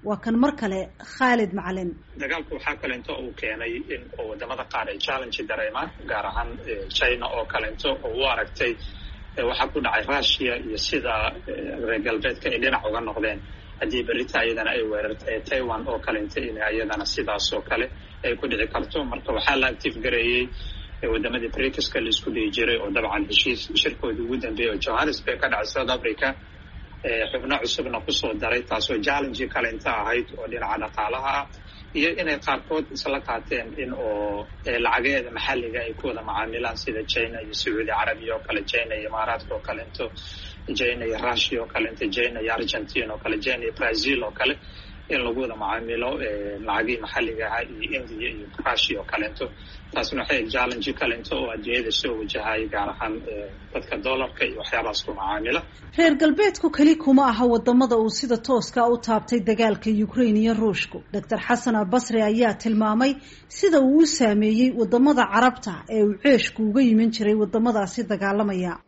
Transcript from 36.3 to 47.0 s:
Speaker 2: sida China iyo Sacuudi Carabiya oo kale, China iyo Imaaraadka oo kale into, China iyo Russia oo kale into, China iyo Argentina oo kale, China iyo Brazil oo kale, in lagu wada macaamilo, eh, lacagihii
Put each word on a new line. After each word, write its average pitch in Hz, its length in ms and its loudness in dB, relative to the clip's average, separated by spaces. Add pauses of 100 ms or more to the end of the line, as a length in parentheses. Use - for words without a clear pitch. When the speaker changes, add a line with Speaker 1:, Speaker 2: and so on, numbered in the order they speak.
Speaker 2:
sida 110 300 -6
China 117 340 -2
iyo 107 140 -12
Sacuudi 110 320 -2
Carabiya 110 480 -2
oo 110 80 -4
kale, 107 240 -4
China 113 320 -2
iyo 107 100 -8
Imaaraadka 110 460 -4
oo - 80 -6
kale - 240 -6
into, - 240 -8 (640)
China 120 320 0
iyo 113 160 0
Russia 120 400 0
oo 113 40 -6
kale 110 240 -2
into, - 200 -6
China 120 320 0
iyo 113 100 0
Argentina 110 640 -2
oo 107 40 -8
kale, 110 200 -2
China 123 240 -2
iyo 113 100 -2
Brazil 120 520 0
oo 104 80 -4
kale, 131 260 0 (500)
in 139 160 0
lagu 120 160 -2
wada 117 160 -4
macaamilo, 113 540 -2 (100)
eh, 104 400 -4
lacagihii 113 400 0